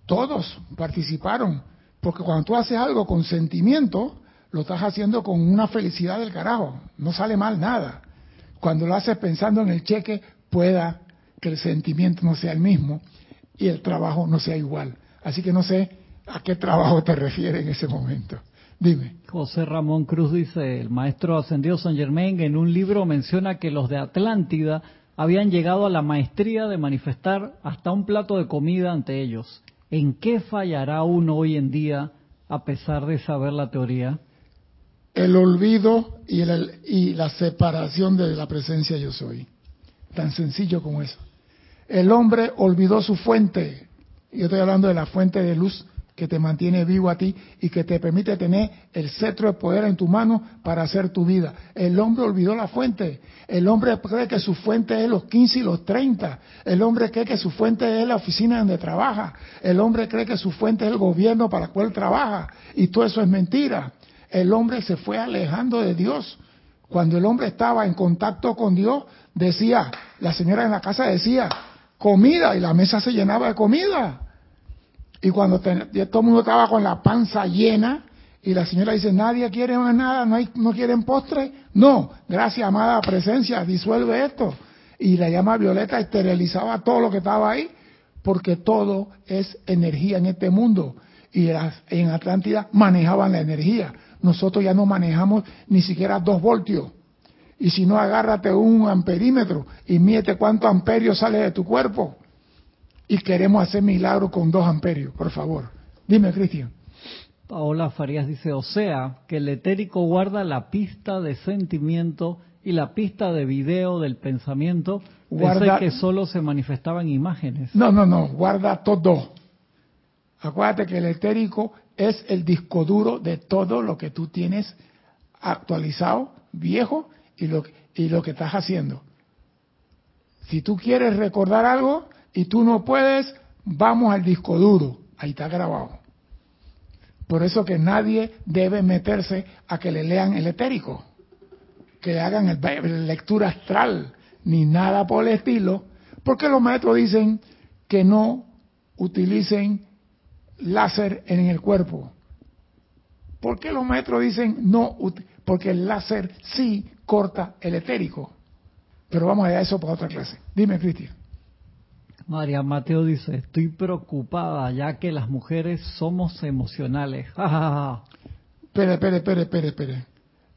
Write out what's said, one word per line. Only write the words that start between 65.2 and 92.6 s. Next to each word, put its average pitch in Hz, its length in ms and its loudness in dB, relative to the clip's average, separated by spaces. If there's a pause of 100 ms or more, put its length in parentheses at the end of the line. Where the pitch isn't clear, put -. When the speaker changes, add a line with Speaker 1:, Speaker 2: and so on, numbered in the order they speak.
Speaker 1:
de 190 120 0
Dios. 214 440 -4 (500)
Cuando 170 300 2
el 180 80 4
hombre 233 220 2
estaba 226 380 0
en 180 100 0
contacto 202 600 0
con 208 200 2
Dios, 233 280 0 (300)
decía, 180 580 0 (280)
la 170 140 -2
señora 196 320 0
en 220 60 0
la 196 100 -2
casa 202 240 -2
decía, 220 440 0 (480)
"Comida", 214 580 6
y 185 40 0
la 170 140 2
mesa 190 280 4
se 247 100 -2
llenaba 214 360 2
de 226 80 -2
comida. 254 720 0 (960)
Y 190 80 4
cuando 185 300 4
te-, 180 340 -2
ya 196 140 0
todo 226 140 0
el 220 40 4
mundo 233 140 6
estaba 226 280 4
con 214 160 2
la 190 180 -2
panza 226 440 2
llena, 220 600 2 (380)
y 190 100 0
la 180 120 2
señora 190 280 0
dice, 202 200 0
"Nadie 233 380 2
quiere 247 260 -2
más 240 160 2
nada, 254 320 0
no 220 100 2
hay, 233 200 0
no 233 160 2
quieren 240 320 0
postre." 269 480 -2 (220)
"No, 214 360 6 (180)
gracias, 214 400 0
amada 220 340 2
presencia, 196 640 0
disuelve 226 640 0
esto." 254 280 -4 (440)
Y 185 200 4
la 170 120 0
llama 190 280 2
violeta 208 420 0
esterilizaba 190 800 0
todo 233 200 2
lo 233 120 2
que 202 60 -2
estaba 214 340 0
ahí, 294 180 -4 (540)
porque 185 320 0
todo 202 540 -2 (180)
es 190 300 -6 (100)
energía 175 500 0
en 175 100 2
este 185 220 -2
mundo. 185 460 4 (360)
Y 175 160 2
las, 160 420 -2
en 170 200 0
Atlántida 190 640 -2